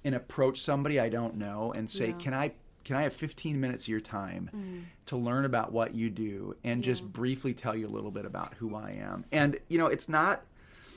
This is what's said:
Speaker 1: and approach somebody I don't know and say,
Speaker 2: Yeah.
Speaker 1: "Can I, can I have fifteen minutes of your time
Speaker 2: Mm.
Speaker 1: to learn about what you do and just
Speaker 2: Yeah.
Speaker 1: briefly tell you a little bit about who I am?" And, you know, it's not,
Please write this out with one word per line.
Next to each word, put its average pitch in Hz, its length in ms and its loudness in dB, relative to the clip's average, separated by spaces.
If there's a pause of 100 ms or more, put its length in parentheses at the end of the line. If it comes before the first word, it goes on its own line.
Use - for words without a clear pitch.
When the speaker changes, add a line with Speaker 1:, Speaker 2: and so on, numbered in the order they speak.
Speaker 1:
and 135 100 2
approach 131 480 2
somebody 143 360 2
I 117 120 4
don't 117 260 0
know 104 400 -2
and 110 120 -2
say, 120 200 0
Speaker 2:
Yeah. 113 80 0
Speaker 1:
"Can 131 180 -2
I, 139 180 0 (320)
can 131 120 0
I 143 60 4
have 143 100 2
fifteen 151 480 -2
minutes 127 240 0
of - 40 -4
your 110 120 0
time 92 540 -6
Speaker 2:
Mm. 185 280 -8 (240)
Speaker 1:
to 135 120 -4
learn 123 260 2
about 120 280 2
what 113 220 2
you 113 160 2
do 98 540 -4
and 120 180 2
just 120 200 2
Speaker 2:
Yeah. 107 60 -10
Speaker 1:
briefly 127 460 -2
tell 113 220 -2
you 107 100 -2
a 104 40 -8
little 104 200 -4
bit 101 140 -4
about - 300 -6
who 110 200 -4
I 104 180 -6
am?" 98 400 -6
And, 143 260 4 (100)
you 170 100 4
know, 165 80 6
it's - 220 0
not, 160 360 4 (520)